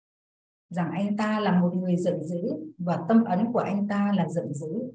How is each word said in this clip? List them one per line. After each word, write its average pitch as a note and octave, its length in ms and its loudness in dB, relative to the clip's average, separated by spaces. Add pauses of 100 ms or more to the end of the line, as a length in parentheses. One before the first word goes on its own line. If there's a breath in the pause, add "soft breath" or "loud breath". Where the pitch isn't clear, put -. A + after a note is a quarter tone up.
(680)
Rằng E3+ 220 -4
anh G3+ 260 -2
ta G#3+ 220 0
là F3+ 220 4
một F3 140 2
người F3+ 220 0
giận E3+ 260 0
dữ F3 280 -4 (260)
và E3+ 300 -2
tâm A3+ 160 6
ấn G#3 300 2
của G3 60 2
anh G3+ 280 0
ta G3+ 300 2
là D#3+ 120 2
giận D3+ 240 -4
dữ. D#3+ 200 -6 (220)